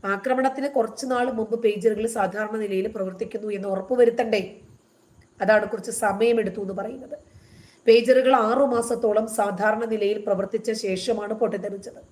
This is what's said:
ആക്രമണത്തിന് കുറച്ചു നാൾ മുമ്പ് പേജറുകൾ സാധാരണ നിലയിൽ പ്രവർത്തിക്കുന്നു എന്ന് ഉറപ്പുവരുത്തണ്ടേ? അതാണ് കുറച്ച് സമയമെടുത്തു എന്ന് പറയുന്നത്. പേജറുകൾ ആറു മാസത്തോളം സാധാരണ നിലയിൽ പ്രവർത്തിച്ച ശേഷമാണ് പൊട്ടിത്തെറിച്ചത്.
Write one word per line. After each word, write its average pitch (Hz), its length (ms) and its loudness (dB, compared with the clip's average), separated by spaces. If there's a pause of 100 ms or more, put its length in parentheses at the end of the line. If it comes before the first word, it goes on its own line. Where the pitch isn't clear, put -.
ആക്രമണത്തിന് 262 640 0
കുറച്ചു 233 380 -2
നാൾ 247 240 0
മുമ്പ് 220 320 -4
പേജറുകൾ 214 440 2
സാധാരണ 214 500 -2
നിലയിൽ 202 320 -2
പ്രവർത്തിക്കുന്നു 214 600 -8
എന്ന് 196 200 -6
ഉറപ്പുവരുത്തണ്ടേ? 226 880 2 (840)
അതാണ് 208 280 4
കുറച്ച് 220 220 -8
സമയമെടുത്തു 214 720 0
എന്ന് 190 140 -6
പറയുന്നത്. 208 440 -10 (680)
പേജറുകൾ 247 500 6
ആറു 240 280 4
മാസത്തോളം 233 640 0
സാധാരണ 214 560 0
നിലയിൽ 214 340 0
പ്രവർത്തിച്ച 208 540 -2
ശേഷമാണ് 208 600 -4
പൊട്ടിത്തെറിച്ചത്. 202 680 -4 (120)